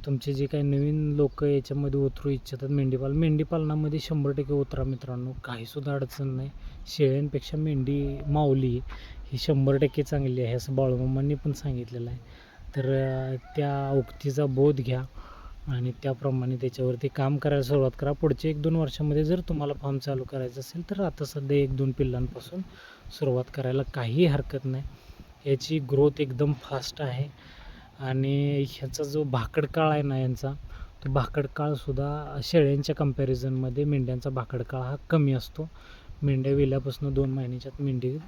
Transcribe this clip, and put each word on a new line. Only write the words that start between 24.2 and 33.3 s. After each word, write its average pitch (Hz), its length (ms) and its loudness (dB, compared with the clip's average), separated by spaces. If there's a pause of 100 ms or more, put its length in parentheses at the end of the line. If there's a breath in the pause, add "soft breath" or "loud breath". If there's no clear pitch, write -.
हरकत 139 400 0
नाही. 131 180 -2 (680 loud breath)
याची 151 280 0
ग्रोथ 139 420 4
एकदम 143 320 2
फास्ट - 480 -6
आहे 135 580 -6 (400 loud breath)
आणि 139 720 2
ह्याचा 139 340 -6
जो 147 200 0
भाकड 131 420 0
काळ 156 240 2
आहे 151 120 4
ना 139 180 0
यांचा, 131 320 0 (540 loud breath)
तो 131 80 0
भाकड 135 340 2
काळसुद्धा 143 960 -4
शेळ्यांच्या 143 520 4
कम्पॅरिझनमध्ये 131 880 0